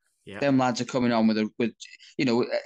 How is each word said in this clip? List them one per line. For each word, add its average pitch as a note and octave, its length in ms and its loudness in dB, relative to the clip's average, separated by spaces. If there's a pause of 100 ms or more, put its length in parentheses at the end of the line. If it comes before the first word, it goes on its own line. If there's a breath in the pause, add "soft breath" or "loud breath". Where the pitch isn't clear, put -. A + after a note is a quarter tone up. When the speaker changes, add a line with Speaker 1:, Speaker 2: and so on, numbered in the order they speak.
(240)
Speaker 1:
Yeah. G2+ 140 -16
Speaker 2:
Them C#3 200 2
lads B2+ 220 0
are A#2+ 40 -4
coming B2 260 -2
on A2+ 160 4
with A2 120 2
a, G#2+ 200 -2
with, A2+ 140 -2 (440 loud breath)
you D3+ 80 0
know, A#2+ 200 2
uh, - 220 -6